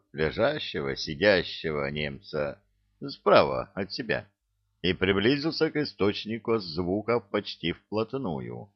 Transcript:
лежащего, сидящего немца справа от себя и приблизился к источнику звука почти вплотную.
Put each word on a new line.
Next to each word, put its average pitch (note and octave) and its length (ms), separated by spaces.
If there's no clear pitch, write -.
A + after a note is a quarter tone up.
лежащего, D#2 840
сидящего D#2+ 960
немца D2 720
справа G#2+ 680
от - 180
себя G#2 340
и F2+ 100
приблизился C#3 800
к D3+ 60
источнику A2+ 840
звука F#2+ 640
почти - 520
вплотную. G#2 1040